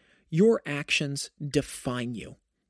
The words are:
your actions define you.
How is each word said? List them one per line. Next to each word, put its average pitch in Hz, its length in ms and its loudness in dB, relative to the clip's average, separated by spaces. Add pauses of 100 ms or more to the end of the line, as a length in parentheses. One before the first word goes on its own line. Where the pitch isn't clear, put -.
(300)
your 214 360 6
actions 143 640 -4 (120)
define 123 680 -2
you. - 220 -12 (340)